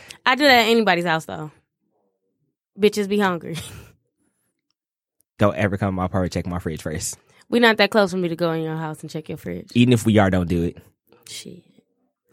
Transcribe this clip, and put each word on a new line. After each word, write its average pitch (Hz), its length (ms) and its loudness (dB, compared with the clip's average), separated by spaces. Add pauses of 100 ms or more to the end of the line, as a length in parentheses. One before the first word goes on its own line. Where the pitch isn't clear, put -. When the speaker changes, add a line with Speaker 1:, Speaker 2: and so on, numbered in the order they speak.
(260)
Speaker 1:
I 254 100 4
do 269 80 -2
that 247 220 6
at 214 40 2
anybody's 190 360 2
house, 160 200 -2
though. 151 260 -12 (1300)
Bitches 208 280 2
be 202 120 0
hungry. 175 380 -2 (880)
<laughs> - 880 -20
Speaker 2:
Don't 101 180 2
ever 98 220 -2
come 101 120 -2
to - 20 -4
my 92 140 -4
apartment, 92 280 -2
check 87 140 -4
my 87 100 -6
fridge 85 240 -8
first. - 340 -8 (320)
Speaker 1:
We 240 120 2
not 226 180 4
that 202 140 0
close 202 180 2
for 185 80 -6
me 175 120 -2
to 165 60 -6
go 165 180 -2
in 160 100 -4
your 160 120 -6
house 156 260 -10
and 156 100 -14
check 156 180 -12
your 156 80 -10
fridge. 87 380 -12
Speaker 2:
Even 123 180 6
if 110 100 2
we 110 140 4
are, 98 140 4
don't 87 180 0
do 85 140 0
it. - 140 -6 (520)
Speaker 1:
Shit. - 340 -18 (680)